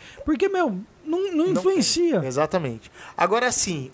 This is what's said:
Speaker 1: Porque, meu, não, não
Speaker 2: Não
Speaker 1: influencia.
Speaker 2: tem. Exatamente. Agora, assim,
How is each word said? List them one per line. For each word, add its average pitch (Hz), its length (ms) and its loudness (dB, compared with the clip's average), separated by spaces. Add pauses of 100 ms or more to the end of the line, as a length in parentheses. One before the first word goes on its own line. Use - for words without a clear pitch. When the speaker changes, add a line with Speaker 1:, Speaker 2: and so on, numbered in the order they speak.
(260)
Speaker 1:
Porque, 320 240 2
meu, 339 300 0 (260)
não, 359 280 -2
não 330 40 0 (100)
Speaker 2:
Não - 20 2
Speaker 1:
influencia. 339 720 2
Speaker 2:
tem. 135 80 -2
Exatamente. 139 600 -2 (280)
Agora, 220 320 2
assim, 151 460 -2